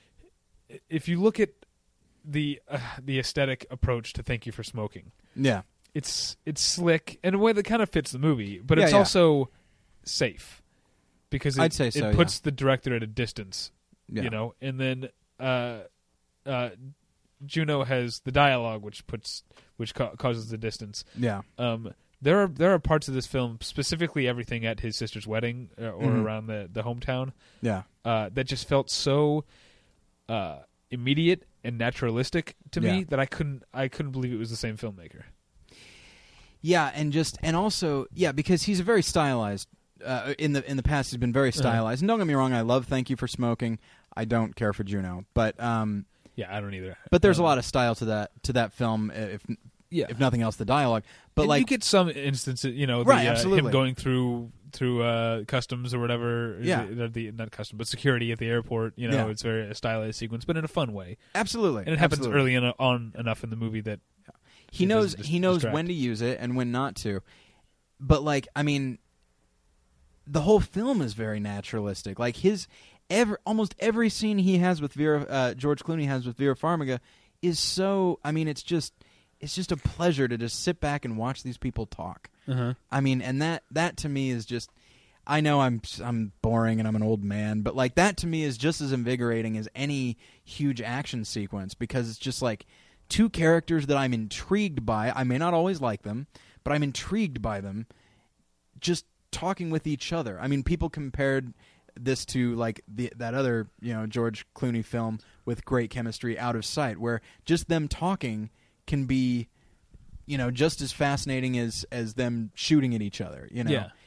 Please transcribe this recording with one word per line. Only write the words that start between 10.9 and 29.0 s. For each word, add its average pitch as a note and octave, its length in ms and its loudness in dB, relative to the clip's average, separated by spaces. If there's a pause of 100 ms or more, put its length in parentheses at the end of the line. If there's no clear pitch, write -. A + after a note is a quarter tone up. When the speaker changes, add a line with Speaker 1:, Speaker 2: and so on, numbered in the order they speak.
Speaker 1:
because C3+ 280 0
it, E3 40 6
Speaker 2:
I'd E3 100 4
say B2 180 0
so, C#3+ 180 0
Speaker 1:
it - 20 4
Speaker 2:
yeah. A2 60 4
Speaker 1:
puts - 240 4
the D3+ 120 -2
director C3 440 2
at A2+ 60 -2
a A2 40 -6
distance, G#2+ 640 -6 (380)
Speaker 2:
Yeah. G#2+ 140 -4
Speaker 1:
you A#2 80 -2
know, A2 300 -4
and C3 200 -6
then, C3 280 -2 (300)
uh, B2 420 -2 (680)
uh, B2 240 -2 (720)
Juno D3 400 0
has B2 360 -2
the C3 120 -8
dialogue, B2 500 4
which G#2 240 -14
puts, - 380 -12 (320)
which A2+ 180 -6
ca-, A#2 220 -2
causes A#2 340 -2
the A2+ 80 -6
distance. G#2+ 460 -8 (120)
Speaker 2:
Yeah. A2 240 0 (180)
Speaker 1:
Um, A2+ 360 -4 (280)
there E3+ 200 6
are, F#3+ 60 2
there E3 260 4
are E3 40 4
parts D#3 300 2
of C3 60 -4
this B2+ 120 -2
film, A#2+ 360 -2
specifically D3+ 680 -2
everything A#2+ 380 -4
at A2+ 140 -2
his A2+ 140 -4
sister's G#2+ 320 -6
wedding, A#2 440 -4 (100)
uh, A#2 60 -6
or G2+ 160 -6
Speaker 2:
Mm-hmm. A#2+ 240 4
Speaker 1:
around A2 220 -6
the, G#2 220 -6
the G#2+ 120 -4
hometown, B2+ 500 -4 (300)
Speaker 2:
Yeah. G2+ 200 0 (220)
Speaker 1:
uh, A2 300 0
that C3 100 0
just - 240 -8
felt C#3 220 2
so, D3 540 2 (840)